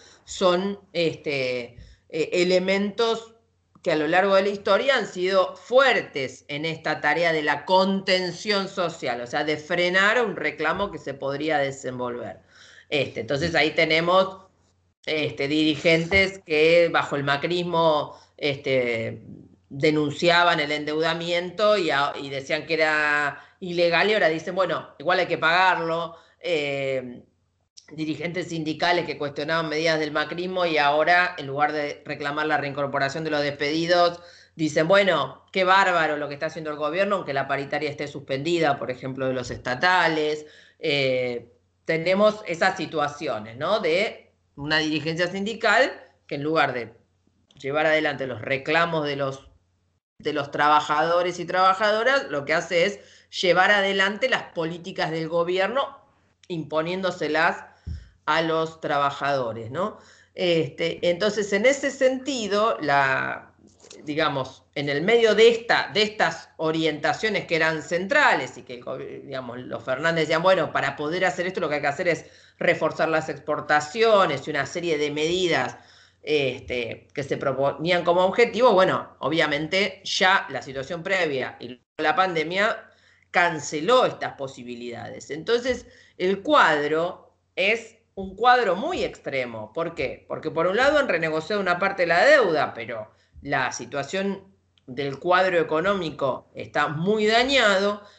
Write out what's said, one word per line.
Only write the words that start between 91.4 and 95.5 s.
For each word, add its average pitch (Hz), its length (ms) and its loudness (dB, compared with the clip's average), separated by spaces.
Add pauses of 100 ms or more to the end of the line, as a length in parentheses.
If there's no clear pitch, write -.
una 175 180 0
parte 185 220 0
de 170 60 2
la 170 180 4
deuda, 175 480 4
pero 113 360 -10 (320)
la 135 300 -2
situación 143 720 -6 (440)
del 135 320 -8
cuadro 180 380 2